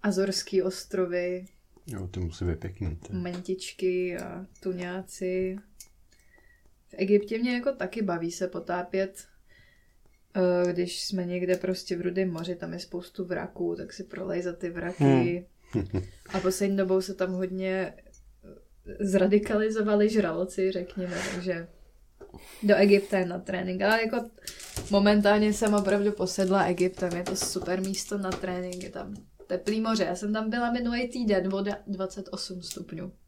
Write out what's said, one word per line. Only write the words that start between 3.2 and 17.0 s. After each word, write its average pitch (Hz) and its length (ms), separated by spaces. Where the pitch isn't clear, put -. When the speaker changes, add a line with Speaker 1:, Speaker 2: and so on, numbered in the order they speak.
Speaker 1:
a 180 280
tuňáci. 185 960
V - 100
Egyptě 208 400
mě 240 160
jako 247 180
taky 220 300
baví 170 280
se 180 180
potápět, 180 760
eh, 175 60
když 175 320
jsme 185 200
někde 180 320
prostě 185 400
v 170 40
Rudém 180 300
moři, 170 260
tam 170 160
je 170 60
spoustu - 460
vraků, 170 520
tak 170 160
si 196 120
prolejzat 175 540
ty 180 120
vraky. 170 760
Speaker 3:
Hmm. 98 140
Speaker 1:
A 185 120
poslední 196 360
dobou 190 240